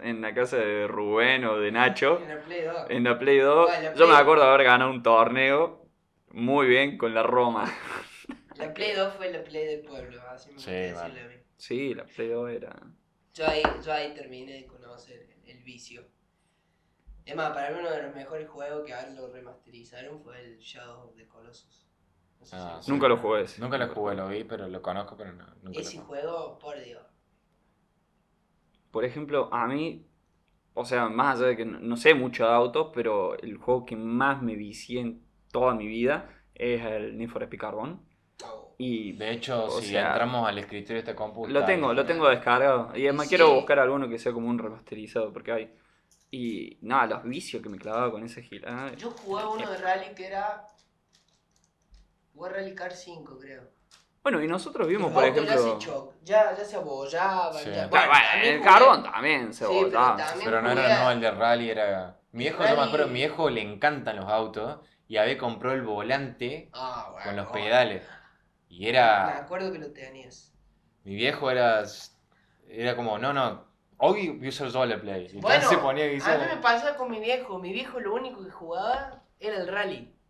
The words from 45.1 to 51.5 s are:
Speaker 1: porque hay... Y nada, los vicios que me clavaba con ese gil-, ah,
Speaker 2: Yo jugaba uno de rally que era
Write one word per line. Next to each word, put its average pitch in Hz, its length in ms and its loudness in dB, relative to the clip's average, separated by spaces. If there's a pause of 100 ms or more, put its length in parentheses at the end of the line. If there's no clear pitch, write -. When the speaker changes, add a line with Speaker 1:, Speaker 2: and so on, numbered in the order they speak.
Speaker 1:
porque 104 200 -10
hay... 110 240 -6 (580)
Y 117 480 -8
nada, 120 260 0
los 107 180 -6
vicios 127 360 -10
que 110 60 -14
me 101 100 -12
clavaba 110 320 -4
con 110 140 -10
ese 117 180 -16
gil-, 104 240 -18
ah, 127 320 -10
Speaker 2:
Yo 233 140 -12
jugaba 208 380 -8
uno 214 200 -6
de 185 80 -8
rally 190 380 -4
que 185 120 -14
era 202 380 -8 (1700)